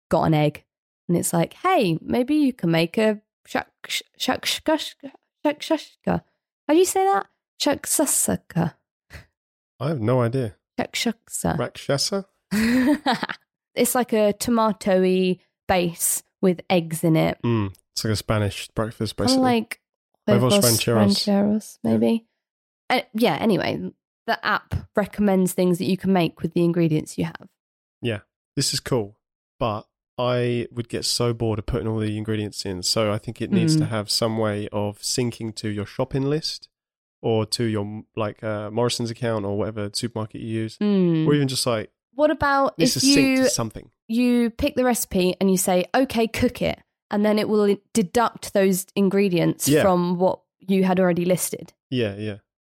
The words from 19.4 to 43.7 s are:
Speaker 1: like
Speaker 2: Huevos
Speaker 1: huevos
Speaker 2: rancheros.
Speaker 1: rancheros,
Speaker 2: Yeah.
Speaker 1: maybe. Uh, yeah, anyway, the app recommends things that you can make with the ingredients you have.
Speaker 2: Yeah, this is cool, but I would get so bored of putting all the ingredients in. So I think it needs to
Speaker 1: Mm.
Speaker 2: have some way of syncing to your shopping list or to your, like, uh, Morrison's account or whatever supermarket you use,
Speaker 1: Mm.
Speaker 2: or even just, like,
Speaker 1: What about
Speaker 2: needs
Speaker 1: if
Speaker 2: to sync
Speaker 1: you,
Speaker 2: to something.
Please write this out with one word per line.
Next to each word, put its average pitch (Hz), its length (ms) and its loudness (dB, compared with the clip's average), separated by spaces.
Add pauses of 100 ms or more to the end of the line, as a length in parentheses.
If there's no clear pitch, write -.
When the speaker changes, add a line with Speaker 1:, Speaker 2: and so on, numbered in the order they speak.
Speaker 1:
like 240 380 0 (480)
Speaker 2:
Huevos 127 240 4
Speaker 1:
huevos 202 120 6
Speaker 2:
rancheros. 196 640 2
Speaker 1:
rancheros, 208 560 0
Speaker 2:
Yeah. 226 80 0
Speaker 1:
maybe. 226 360 2 (640)
Uh, 254 120 0 (140)
yeah, 214 260 2
anyway, 185 500 0 (380)
the - 180 -4
app - 300 -2 (180)
recommends 190 600 0
things 180 240 2
that 180 80 -4
you 185 100 0
can 190 160 -2
make 170 280 0
with 165 140 -6
the 175 80 2
ingredients 170 560 0
you 165 60 -2
have. 165 240 -12 (520)
Speaker 2:
Yeah, 110 200 -4 (340)
this 139 180 -2
is 143 60 -6
cool, 107 380 -4 (420)
but 113 300 -4 (280)
I 123 540 -2
would 120 180 -8
get - 160 -6
so 120 300 0
bored 113 240 -2
of 104 80 -10
putting 117 220 -2
all 110 100 -2
the 107 180 -2
ingredients 107 480 -6
in. 92 200 -6
So 110 280 0
I 107 60 -2
think - 240 -10
it 113 80 -4
needs 165 260 2
to 156 80 2
Speaker 1:
Mm. - 40 -4
Speaker 2:
have 107 220 -4
some 110 280 0
way 104 340 -2
of 104 280 -4
syncing 117 560 -4
to - 120 -6
your 104 180 -4
shopping 131 360 -4
list 147 460 -4 (520)
or 110 260 0
to - 180 -4
your, 107 400 -4 (120)
like, 107 280 -6
uh, 107 260 -6
Morrison's 117 400 -2
account 113 340 -2
or 101 140 -2
whatever 104 340 -4
supermarket - 480 -6
you 117 80 -8
use, 110 300 -6
Speaker 1:
Mm. 180 480 2
Speaker 2:
or 147 80 4
even 143 140 2
just, 127 180 -4
like, 113 240 -2 (240)
Speaker 1:
What 302 160 2
about 277 480 0
Speaker 2:
needs - 180 2
Speaker 1:
if 269 60 0
Speaker 2:
to 269 60 4
sync 277 180 6
Speaker 1:
you, 262 180 2
Speaker 2:
to 254 60 2
something. - 400 -6 (160)